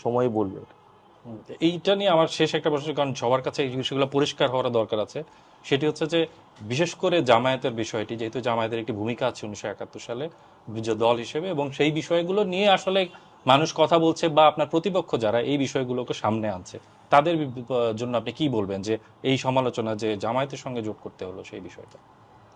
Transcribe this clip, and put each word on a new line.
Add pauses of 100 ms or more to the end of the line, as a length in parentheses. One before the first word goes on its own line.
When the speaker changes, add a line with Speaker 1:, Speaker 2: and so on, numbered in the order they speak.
Speaker 1:
সময়ই
বলবে। (640)
Speaker 2:
হুম, (220)
এইটা
নিয়ে
আমার
শেষ
একটা
প্রশ্ন,
কারণ
সবার
কাছে
এই
বিষয়গুলো
পরিষ্কার
হওয়ার
দরকার
আছে। (420)
সেটি
হচ্ছে
যে (340)
বিশেষ
করে
জামায়াতের
বিষয়টি,
যেহেতু
জামায়াতের
একটি
ভূমিকা
আছে
উনিশশো
একাত্তর
সালে (400)
বিজ-,
দল
হিসেবে,
এবং
সেই
বিষয়গুলো
নিয়ে
আসলে (380)
মানুষ
কথা
বলছে
বা
আপনার
প্রতিপক্ষ
যারা
এই
বিষয়গুলোকে
সামনে
আনছে, (320)
তাদের
বি-,
বি-,
জন্য
আপনি
কি
বলবেন
যে (240)
এই
সমালোচনা
যে
জামায়াতের
সঙ্গে
জোট
করতে
হলো
সেই
বিষয়টা? (580)